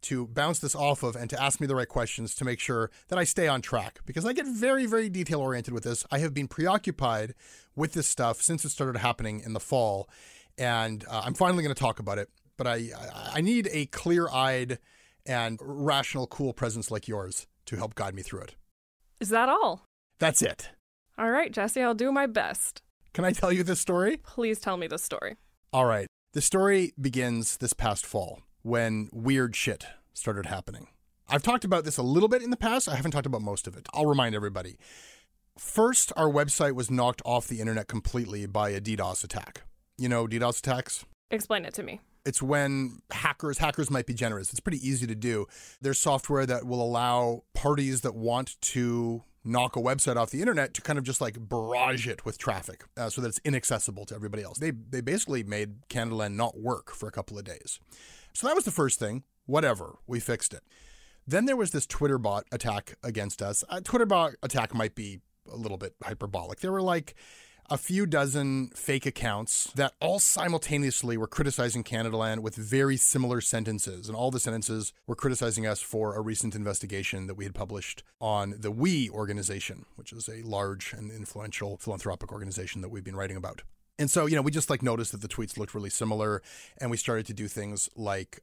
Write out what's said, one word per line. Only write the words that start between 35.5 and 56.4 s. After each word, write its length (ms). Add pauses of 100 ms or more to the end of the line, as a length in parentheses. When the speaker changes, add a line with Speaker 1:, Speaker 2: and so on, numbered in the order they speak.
Speaker 1:
First, 600
our 100
website 440
was 180
knocked 340
off 240
the 120
internet 280
completely 560
by 240
a 120
D 140
dos 300
attack. 380 (340)
You 140
know 160
D 120
dos 200
attacks? 480 (240)
Speaker 2:
Explain 340
it 100
to 80
me. 180 (260)
Speaker 1:
It's 160
when 580 (100)
hackers, 460
hackers 340
might 140
be 80
generous. 380
It's 100
pretty 260
easy 200
to 80
do. 320 (340)
There's 180
software 460
that 220
will 160
allow 600 (100)
parties 480
that 120
want 460
to 640 (260)
knock 280
a 40
website 360
off 140
the 100
internet 340
to 80
kind 160
of 60
just, 160
like, 180
barrage 720
it 160
with 120
traffic, 460 (140)
uh, 120
so 120
that 80
it's 160
inaccessible 600
to 80
everybody 300
else. 160
They, 140
they 280
basically 440
made 440
Canadaland 460
not 240